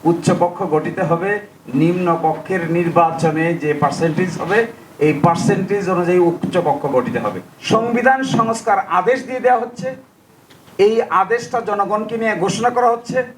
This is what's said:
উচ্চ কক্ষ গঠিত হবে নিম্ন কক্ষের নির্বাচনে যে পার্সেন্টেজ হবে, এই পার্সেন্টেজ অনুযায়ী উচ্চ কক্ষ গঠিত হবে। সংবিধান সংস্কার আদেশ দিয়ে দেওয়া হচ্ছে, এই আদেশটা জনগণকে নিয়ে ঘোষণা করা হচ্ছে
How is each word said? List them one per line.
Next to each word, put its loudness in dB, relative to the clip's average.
উচ্চ 0
কক্ষ -2
গঠিত -2
হবে 0
নিম্ন 2
কক্ষের -2
নির্বাচনে 2
যে 0
পার্সেন্টেজ 0
হবে, 0
এই 4
পার্সেন্টেজ 0
অনুযায়ী 2
উচ্চ -4
কক্ষ -2
গঠিত -2
হবে। -6
সংবিধান 2
সংস্কার 0
আদেশ 0
দিয়ে -8
দেওয়া 4
হচ্ছে, -10
এই 4
আদেশটা -2
জনগণকে -2
নিয়ে 0
ঘোষণা 0
করা 4
হচ্ছে -4